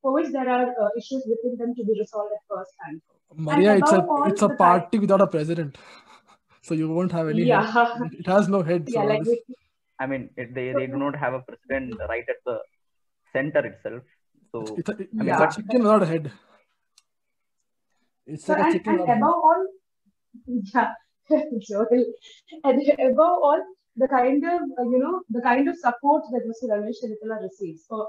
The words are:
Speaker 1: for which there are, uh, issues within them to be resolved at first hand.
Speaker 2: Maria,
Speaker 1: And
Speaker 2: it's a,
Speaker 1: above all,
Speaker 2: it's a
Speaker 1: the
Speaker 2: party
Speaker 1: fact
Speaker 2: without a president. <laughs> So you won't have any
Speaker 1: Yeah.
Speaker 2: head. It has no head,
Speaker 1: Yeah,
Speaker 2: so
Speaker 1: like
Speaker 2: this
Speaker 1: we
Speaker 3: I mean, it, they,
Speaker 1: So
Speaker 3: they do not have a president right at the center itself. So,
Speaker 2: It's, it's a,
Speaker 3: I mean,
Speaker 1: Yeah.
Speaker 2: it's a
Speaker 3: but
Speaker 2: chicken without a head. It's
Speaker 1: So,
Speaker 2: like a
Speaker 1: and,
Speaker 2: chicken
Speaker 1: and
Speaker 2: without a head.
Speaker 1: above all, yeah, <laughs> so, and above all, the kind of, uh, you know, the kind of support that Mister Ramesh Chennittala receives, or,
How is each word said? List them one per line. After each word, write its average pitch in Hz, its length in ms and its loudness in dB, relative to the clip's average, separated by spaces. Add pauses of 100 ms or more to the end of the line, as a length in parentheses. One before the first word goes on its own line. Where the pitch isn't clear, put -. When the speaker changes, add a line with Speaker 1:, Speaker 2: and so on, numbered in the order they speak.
Speaker 1:
for 269 100 0
which 294 180 0
there 262 160 -4
are, 247 200 0 (120)
uh, 208 160 2
issues 262 320 -6
within 233 300 -2
them 240 160 -4
to 247 100 -8
be 202 160 0
resolved 208 380 -6
at 202 180 -12
first 185 160 -12 (100)
hand. - 200 -14 (340)
Speaker 2:
Maria, 160 360 4
Speaker 1:
And 196 100 6
Speaker 2:
it's 302 100 6
a, - 40 8
Speaker 1:
above - 140 2
all, 277 220 2
Speaker 2:
it's - 120 -2
a 202 40 4
Speaker 1:
the - 100 0
Speaker 2:
party 180 400 4
Speaker 1:
fact 202 40 2
Speaker 2:
without 190 200 4
a 190 60 4
president. 160 560 -4
<laughs> - 40 -20 (760)
So - 100 -4
you 160 120 -2
won't 175 240 0
have 165 160 -2
any 220 160 0
Speaker 1:
Yeah. 220 260 4
Speaker 2:
head. 240 480 0
It 170 80 -14
has 185 220 4
no 196 160 0
head, 165 240 0
Speaker 1:
Yeah, 226 140 -2
Speaker 2:
so 202 60 0
Speaker 1:
like 214 180 0
Speaker 2:
this 233 140 0 (100)
Speaker 1:
we 254 60 -18 (440)
Speaker 3:
I 135 60 -4
mean, 131 320 -6
it, 123 180 -10
they, 127 160 -6
Speaker 1:
So 135 80 -2
Speaker 3:
they 131 80 -4
do 135 80 -8
not 139 220 -4
have 131 160 -4
a 131 80 -8
president 127 680 -8
right 117 220 -6
at 123 160 -4
the 117 140 -6 (760)
center 147 320 0
itself. 117 380 -12 (500)
So, 117 80 -8
Speaker 2:
It's, 107 180 -10
it's 175 100 -6
a, 208 40 -6
Speaker 3:
I - 40 -10 (140)
mean, 214 160 -4
Speaker 1:
Yeah. 175 60 0
Speaker 2:
it's 160 80 2
a 156 40 6
Speaker 3:
but - 120 -4
Speaker 2:
chicken 220 260 0
without 208 200 6
a - 20 2
head. 156 260 -4 (2000)
It's 151 180 -14
Speaker 1:
So, 311 80 0
Speaker 2:
like 302 80 2
a - 20 4
Speaker 1:
and, 330 120 4
Speaker 2:
chicken - 180 -2
Speaker 1:
and 339 80 0
Speaker 2:
without 262 80 -2
a 240 40 6
head. 214 100 2
Speaker 1:
above - 260 2
all, 370 180 2 (800)
yeah, 240 460 -2 (340)
<laughs> 302 360 0
so, 208 220 -2 (760)
and 277 360 2 (100)
above 330 280 4 (120)
all, 311 120 2 (360)
the 262 100 2
kind 269 380 2
of, 349 160 -2 (180)
uh, 247 40 0
you 247 160 2
know, 339 220 -2 (100)
the 240 100 -4
kind 254 260 2
of - 100 -2
support 277 540 0
that 247 160 -4
Mister 226 200 -8
Ramesh 214 360 -4
Chennittala 214 380 -10
receives, 185 480 -12
or, 214 180 -8